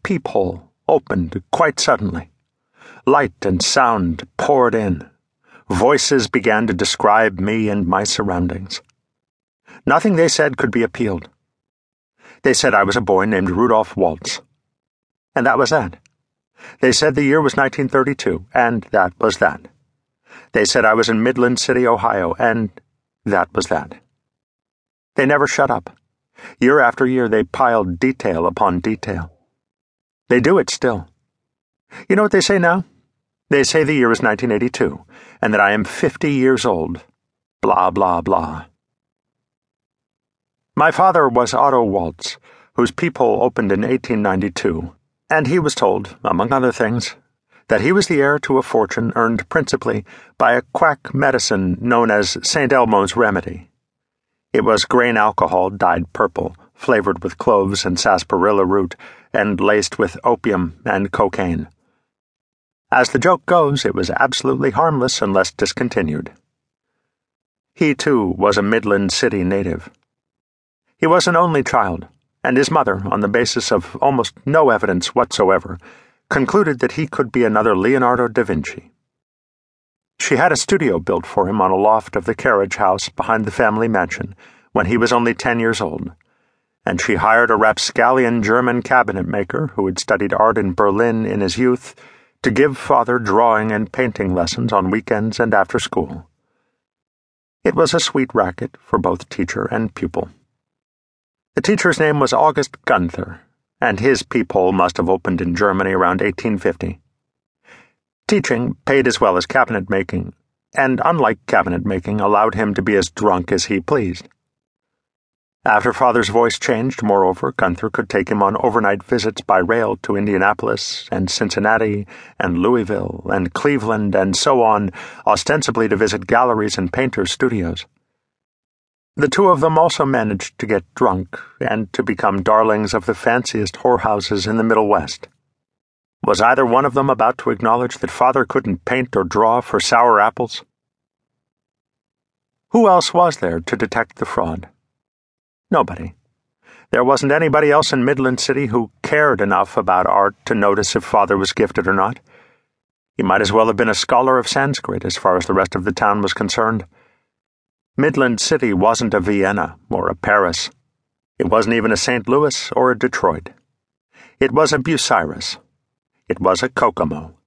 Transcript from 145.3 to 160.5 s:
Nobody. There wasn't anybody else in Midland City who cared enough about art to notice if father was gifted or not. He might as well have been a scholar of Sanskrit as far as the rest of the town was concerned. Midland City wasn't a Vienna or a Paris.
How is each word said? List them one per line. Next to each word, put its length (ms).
Nobody. 420
There 120
wasn't 280
anybody 400
else 200
in 140
Midland 340
City 280
who 240
cared 400
enough 360
about 280
art 300
to 80
notice 420
if 80
father 340
was 160
gifted 340
or 60
not. 260
He 80
might 180
as 100
well 140
have 120
been 120
a 60
scholar 420
of 100
Sanskrit 560
as 140
far 200
as 100
the 80
rest 180
of 120
the 60
town 300
was 140
concerned. 500
Midland 400
City 360
wasn't 400
a 40
Vienna 560
or 180
a 80
Paris. 540